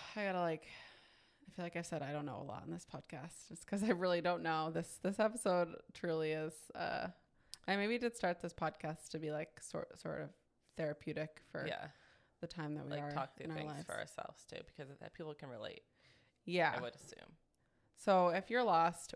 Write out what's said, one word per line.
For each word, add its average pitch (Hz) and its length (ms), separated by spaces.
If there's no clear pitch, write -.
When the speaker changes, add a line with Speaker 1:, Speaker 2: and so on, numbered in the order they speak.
Speaker 1:
I 208 100
gotta, 185 140
like, 165 240
I - 80
feel 175 100
like 175 100
I've 170 100
said 160 160
I 139 100
don't 147 140
know 131 160
a 143 40
lot - 180
on 160 80
this 175 200
podcast - 580
just - 180
'cause 196 160
I 220 60
really 180 320
don't 175 220
know. 160 280
This, 165 320
this 196 160
episode 208 500
truly 160 380
is, 156 220
uh, - 320
I 190 80
maybe 214 220
did 233 180
start 175 260
this 170 120
podcast 156 560
to 160 100
be, 151 120
like, 151 300
sort, - 380
sort 156 220
of 147 80
therapeutic 151 640
for 139 160
Speaker 2:
Yeah. - 200
Speaker 1:
the 170 60
time 151 280
that 143 100
we 143 60
Speaker 2:
Like, 147 120
Speaker 1:
are 147 80
Speaker 2:
talk 139 260
through 156 80
Speaker 1:
in 160 60
our 156 60
Speaker 2:
things 151 160
Speaker 1:
lives. 147 120
Speaker 2:
for - 120
ourselves, - 480
too, - 200
because 139 320
that - 160
people 156 200
can 147 160
relate, 110 340
Speaker 1:
Yeah. 175 300
Speaker 2:
I - 60
would 120 140
assume. - 420
Speaker 1:
So 185 340
if 185 200
you're 240 140
lost, 170 520